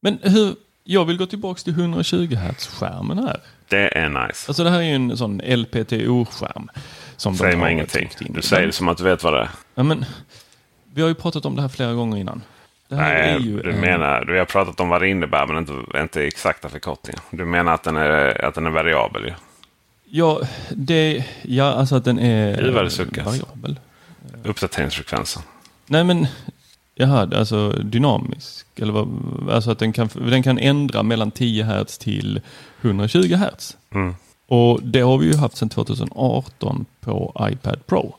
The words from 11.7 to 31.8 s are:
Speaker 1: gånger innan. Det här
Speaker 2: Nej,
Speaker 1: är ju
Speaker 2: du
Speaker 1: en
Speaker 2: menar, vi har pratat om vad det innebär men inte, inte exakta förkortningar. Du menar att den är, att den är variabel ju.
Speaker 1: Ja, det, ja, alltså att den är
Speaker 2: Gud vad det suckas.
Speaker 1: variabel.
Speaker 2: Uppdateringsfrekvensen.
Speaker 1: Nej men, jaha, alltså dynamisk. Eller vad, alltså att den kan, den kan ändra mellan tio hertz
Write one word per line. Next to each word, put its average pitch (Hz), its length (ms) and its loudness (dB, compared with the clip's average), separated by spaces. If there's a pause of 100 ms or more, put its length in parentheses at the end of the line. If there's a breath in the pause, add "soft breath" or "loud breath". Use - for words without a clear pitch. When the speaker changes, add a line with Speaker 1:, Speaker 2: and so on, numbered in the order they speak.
Speaker 1:
gånger 117 220 -2
innan. 95 260 -6 (460 soft breath)
Det 139 80 -6
här 78 180 2
Speaker 2:
Nej, 80 200 2
Speaker 1:
är 147 40 0
ju 107 240 -2
Speaker 2:
du 87 100 -2
Speaker 1:
en - 80 0
Speaker 2:
menar, 78 480 2
vi 90 100 2
har 92 60 4
pratat 92 360 0
om 90 80 2
vad 87 120 4
det 92 80 2
innebär 80 380 2
men 76 120 -4
inte, 71 420 -6
inte 78 260 -2
exakta - 420 -4
förkortningar. - 520 -10 (100)
Du 87 140 -8
menar 85 300 2
att 80 80 -2
den 80 140 -2
är, 76 480 2
att 73 100 -2
den 80 120 -4
är 80 40 0
variabel 73 540 0
ju. 62 80 -6 (720 soft breath)
Speaker 1:
Ja, 160 360 2 (300 loud breath)
det, 156 540 0 (180 loud breath)
ja, 131 300 2
alltså 131 240 2
att 123 80 2
den 123 140 2
är 110 440 4
Speaker 2:
Gud 127 120 2
vad 104 100 4
det 87 60 0
suckas. 85 360 -4
Speaker 1:
variabel. - 520 -6 (680 soft breath)
Speaker 2:
Uppdateringsfrekvensen. 71 1000 -4 (440 loud breath)
Speaker 1:
Nej 160 180 4
men, 175 220 4 (680 loud breath)
jaha, 123 420 4
alltså 104 340 2
dynamisk. - 960 -2 (100)
Eller 107 160 -2
vad, 107 160 0 (420)
alltså 113 200 2
att 110 80 0
den 110 140 0
kan, 113 220 0
den 120 280 2
kan 127 160 2
ändra 135 440 2
mellan 110 280 0
tio 110 340 0
hertz 104 340 -2